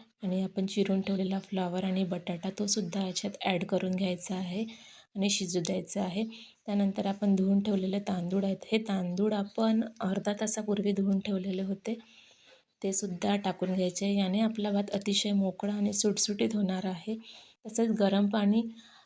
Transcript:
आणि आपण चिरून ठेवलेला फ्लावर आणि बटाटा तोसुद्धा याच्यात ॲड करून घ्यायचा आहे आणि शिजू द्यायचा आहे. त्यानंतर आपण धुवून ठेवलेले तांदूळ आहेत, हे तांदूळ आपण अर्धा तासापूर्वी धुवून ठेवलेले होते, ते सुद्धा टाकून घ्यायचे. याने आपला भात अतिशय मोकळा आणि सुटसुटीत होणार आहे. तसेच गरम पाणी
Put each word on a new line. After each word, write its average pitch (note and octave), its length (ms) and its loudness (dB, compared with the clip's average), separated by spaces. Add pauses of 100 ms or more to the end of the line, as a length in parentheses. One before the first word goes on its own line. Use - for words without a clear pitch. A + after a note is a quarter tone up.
(240)
आणि F#3 200 0
आपण F#3+ 220 -2
चिरून G3 360 2
ठेवलेला F#3+ 380 0
फ्लावर F#3 440 -2
आणि F#3+ 200 0
बटाटा F3 460 -4
तोसुद्धा G3 560 -2
याच्यात F#3 360 -6
ॲड F#3 240 0
करून F#3 300 0
घ्यायचा F3+ 400 -2
आहे F#3 280 -4 (520)
आणि G3+ 140 0
शिजू F3+ 300 0
द्यायचा F#3 440 -2
आहे. F#3 200 -2 (420)
त्यानंतर G3+ 400 0
आपण G3 300 2
धुवून F#3+ 240 4
ठेवलेले G3 400 0
तांदूळ F#3+ 460 -2
आहेत, F#3+ 200 -2
हे A3 120 2
तांदूळ G3 560 0
आपण A3 500 0 (160)
अर्धा F#3+ 420 0
तासापूर्वी G#3 500 0
धुवून G3 280 2
ठेवलेले F#3+ 420 -2
होते, G3 360 -4 (840)
ते G3 100 0
सुद्धा G3 420 0
टाकून F#3 380 0
घ्यायचे. F#3 400 0
याने G3 260 2
आपला A3 320 0
भात G3+ 220 0
अतिशय G3+ 380 0
मोकळा G3 420 0
आणि G#3 200 0
सुटसुटीत G#3 640 2
होणार F#3+ 300 0
आहे. F#3 300 -4 (520)
तसेच A3+ 220 2
गरम G3+ 400 4
पाणी G#3 320 4 (440)